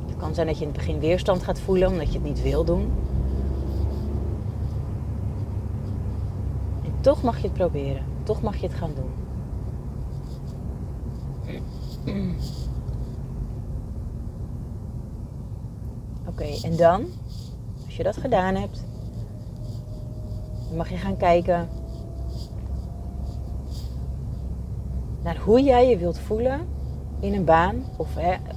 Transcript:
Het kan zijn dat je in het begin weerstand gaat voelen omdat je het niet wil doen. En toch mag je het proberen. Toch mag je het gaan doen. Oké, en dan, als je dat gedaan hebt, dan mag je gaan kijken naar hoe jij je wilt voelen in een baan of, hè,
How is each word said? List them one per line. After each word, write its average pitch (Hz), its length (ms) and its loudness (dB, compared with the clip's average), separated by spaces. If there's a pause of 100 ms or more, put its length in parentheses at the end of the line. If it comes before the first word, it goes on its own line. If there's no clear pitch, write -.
Het - 100 -4
kan 160 160 -2
zijn 165 140 2
dat 151 100 2
je 160 40 -2
in 151 80 0
het 135 80 -2
begin 156 220 0
weerstand 180 440 4
gaat 180 160 0
voelen 185 280 6
omdat 175 200 2
je 185 120 2
het 151 80 0
niet 143 140 0
wil 139 220 4
doen. - 280 4 (4000)
En - 80 -2 (100)
toch 277 220 6
mag 226 140 4
je 208 100 0
het - 60 0
proberen. 139 500 0 (200)
Toch 214 180 0
mag 208 140 0
je 185 120 -2
het - 80 -2
gaan 165 200 -2
doen. - 160 -4 (4000)
Oké, 151 200 -4 (140)
en 165 140 0
dan, 175 300 8 (800)
als - 120 -8
je 165 60 0
dat - 140 0
gedaan 190 380 4
hebt, 196 280 -2 (1800)
dan 165 100 -4
mag 165 120 -2
je 180 80 -4
gaan 190 200 -2
kijken 175 500 6 (3500)
naar 170 140 0
hoe 233 240 8
jij 254 280 10
je 220 80 8
wilt 170 200 2
voelen 254 500 0 (520)
in 202 140 0
een 196 120 2
baan 180 380 8 (140)
of, - 180 -2
hè, 170 200 2 (220)